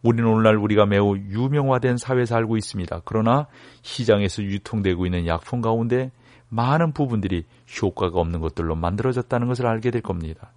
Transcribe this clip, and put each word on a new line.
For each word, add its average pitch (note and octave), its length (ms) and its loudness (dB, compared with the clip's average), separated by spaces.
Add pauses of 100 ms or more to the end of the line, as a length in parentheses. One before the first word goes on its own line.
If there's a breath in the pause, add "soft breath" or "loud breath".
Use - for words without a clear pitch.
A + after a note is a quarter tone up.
우리는 A#2 260 4
오늘날 A2 280 6
우리가 G#2 280 4
매우 G2+ 320 4
유명화된 B2+ 800 0
사회에 B2 300 0
살고 A2+ 320 0
있습니다. F#2 460 -6
그러나 A#2 420 2 (340 loud breath)
시장에서 G#2 600 0
유통되고 G2 640 -2
있는 F2+ 200 -2
약품 E2+ 360 -4
가운데 A#2 480 -2 (400 soft breath)
많은 C#3 420 0
부분들이 G2+ 520 -2 (360 soft breath)
효과가 F2+ 400 0
없는 E2+ 200 -2
것들로 D#2+ 340 -2
만들어졌다는 A#2 720 -2
것을 B2 200 -2
알게 A2+ 240 0
될 A#2 120 -4
겁니다. - 540 -8